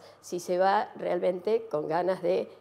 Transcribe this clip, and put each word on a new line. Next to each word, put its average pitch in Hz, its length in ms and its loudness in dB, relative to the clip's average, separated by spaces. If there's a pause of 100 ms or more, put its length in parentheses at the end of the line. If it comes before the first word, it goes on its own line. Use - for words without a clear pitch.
(200)
si - 180 -8
se 180 200 -2
va 196 380 4
realmente 185 760 0
con 151 180 -2
ganas 175 320 0
de 175 300 0 (100)